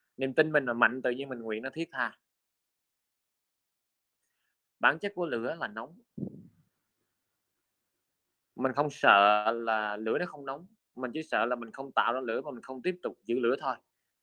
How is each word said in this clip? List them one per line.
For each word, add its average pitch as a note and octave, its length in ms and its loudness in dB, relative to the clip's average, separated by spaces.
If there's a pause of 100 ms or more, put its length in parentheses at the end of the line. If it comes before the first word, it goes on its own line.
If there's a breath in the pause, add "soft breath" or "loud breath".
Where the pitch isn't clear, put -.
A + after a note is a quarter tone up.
(160)
Niềm C3+ 180 -4
tin D#3 180 2
mình D3 120 2
mà B2 80 -2
mạnh, A#2+ 300 2
tự B2+ 80 0
nhiên C3+ 180 -6
mình B2 120 -8
nguyện A2 220 -6
nó C3+ 80 -8
thiết D#3+ 220 -8
tha. A#2+ 260 -6 (2500)
Bản C#3 200 4
chất G3+ 160 -6
của F3 120 -4
lửa B2+ 340 -4
là B2 80 -6
nóng. B2 340 -14 (2500)
Mình B2+ 160 0
không D3 180 0
sợ G#2+ 640 8
là A2 440 -2
lửa A2 220 0
nó F3 80 -4
không D3 200 -14
nóng, D3 200 -10 (300)
mình B2+ 180 -6
chỉ D#3 80 -6
sợ A#2 240 0
là B2 100 0
mình A#2 160 -10
không C3+ 200 -12
tạo A2+ 200 2
ra B2+ 80 -2
lửa A#2+ 220 -4
mà D3+ 80 -10
mình A#2+ 120 -10
không C3 200 -12
tiếp F3+ 200 -4
tục G#2+ 200 -6
giữ A#2 160 0
lửa B2 220 2
thôi. C3+ 160 -4 (460)